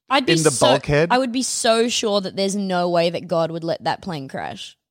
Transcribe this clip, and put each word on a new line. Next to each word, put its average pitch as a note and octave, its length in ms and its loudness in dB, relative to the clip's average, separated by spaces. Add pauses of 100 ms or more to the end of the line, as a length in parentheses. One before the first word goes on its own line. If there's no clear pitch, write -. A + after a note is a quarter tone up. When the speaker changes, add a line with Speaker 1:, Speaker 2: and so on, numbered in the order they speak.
Speaker 1:
I'd - 160 2
be E3 80 4
Speaker 2:
in D#3+ 100 4
the D3+ 80 6
Speaker 1:
so, B2+ 160 2
Speaker 2:
bulkhead? C#3+ 440 2
Speaker 1:
I B3 60 4
would C4 140 0
be C4 100 -2
so A3+ 480 0
sure G3+ 320 0
that F#3 140 -10
there's G3 200 -2
no F#3 340 0
way F3 200 2
that E3+ 180 -6
God E3 240 0
would E3 120 -6
let E3 220 -4
that D3+ 160 -2
plane D3 260 -8
crash. - 500 -10 (140)